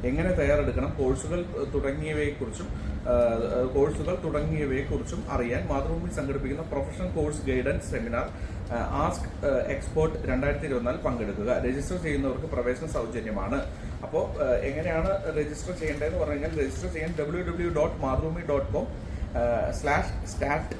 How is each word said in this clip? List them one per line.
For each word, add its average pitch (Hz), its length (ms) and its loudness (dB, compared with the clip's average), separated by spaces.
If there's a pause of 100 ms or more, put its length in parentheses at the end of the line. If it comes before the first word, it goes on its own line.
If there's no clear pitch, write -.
എങ്ങനെ 156 280 2
തയ്യാറെടുക്കണം, 143 680 4
കോഴ്സുകൾ, 160 420 2
ആ, 139 320 -4
തുടങ്ങിയവയെക്കുറിച്ചും, 143 920 -2 (240)
ആ, - 220 0
ആ, 120 600 2
കോഴ്സുകൾ 156 500 4
തുടങ്ങിയവയെക്കുറിച്ചും 147 1040 0
അറിയാൻ 123 380 0
മാതൃഭൂമി 147 420 0
സംഘടിപ്പിക്കുന്ന 139 540 -2
പ്രൊഫഷണൽ 156 520 -2
കോഴ്സ് 151 300 0
ഗൈഡൻസ് 131 460 2
സെമിനാർ, 117 380 -2 (440)
ആ, - 20 -2
ആസ്ക്, 139 720 0
ആ, 131 260 2
എക്സ്പേർട്ട് 156 560 0
രണ്ടായിരത്തി 139 380 2
ഇരുപത്തിനാല് 123 320 0
പങ്കെടുക്കുക. 113 680 0
രജിസ്റ്റർ 143 360 0
ചെയ്യുന്നവർക്ക് 143 440 0
പ്രവേശനം 123 440 -2
സൗജന്യമാണ്. 113 760 -2 (380)
അപ്പോ, - 380 -2
ആ, - 20 4
എങ്ങനെയാണ് 160 960 2
രജിസ്റ്റർ 151 400 -2
ചെയ്യേണ്ടതെന്ന് 156 420 0
പറഞ്ഞു 151 140 2
കഴിഞ്ഞാൽ, 156 260 -2
രജിസ്റ്റർ 139 340 -2
ചെയ്യാൻ 160 260 -2
ഡബ്ല്യൂ 160 240 0
ഡബ്ല്യൂ 175 300 0
ഡോട്ട് 156 280 2
മാതൃഭൂമി 156 400 0
ഡോട്ട് 147 320 0
കോം 143 140 0 (960)
സ്ലാഷ് - 500 0
സ്റ്റാറ്റ് 143 480 0